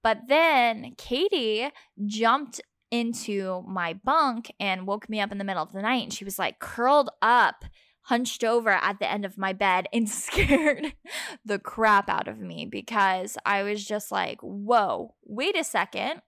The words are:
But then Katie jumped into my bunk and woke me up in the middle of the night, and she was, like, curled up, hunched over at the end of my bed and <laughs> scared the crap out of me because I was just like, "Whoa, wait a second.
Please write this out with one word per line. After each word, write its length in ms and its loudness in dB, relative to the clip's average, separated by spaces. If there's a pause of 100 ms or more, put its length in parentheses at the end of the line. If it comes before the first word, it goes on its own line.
But 260 0
then 680 4
Katie 720 0 (360)
jumped 560 0 (280)
into 760 -4
my 260 -4
bunk 640 0
and 280 -2
woke 200 -4
me 120 -4
up 120 -2
in 60 -8
the 60 -6
middle 180 -4
of 100 -6
the 120 -8
night, 180 0
and 120 -8
she 120 -10
was, 140 -10
like, 180 -2
curled 540 2 (100)
up, 420 4 (400)
hunched 400 -2
over 280 2
at 260 2
the 120 -2
end 140 -2
of 140 -10
my 160 -2
bed 400 2
and 160 2
<laughs> 0 -
scared 840 0 (520)
the 140 -2
crap 500 4
out 180 0
of 120 -12
me 260 -10
because 800 -2
I 160 2
was 240 -4
just 260 -6
like, 300 -4
"Whoa, 720 0 (100)
wait 320 -4
a 80 -2
second. 640 -4